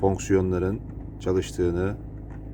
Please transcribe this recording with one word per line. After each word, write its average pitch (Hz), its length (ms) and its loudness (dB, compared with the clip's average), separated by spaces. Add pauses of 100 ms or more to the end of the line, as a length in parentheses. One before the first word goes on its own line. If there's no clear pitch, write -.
fonksiyonların 95 800 2 (400)
çalıştığını 92 760 0 (580)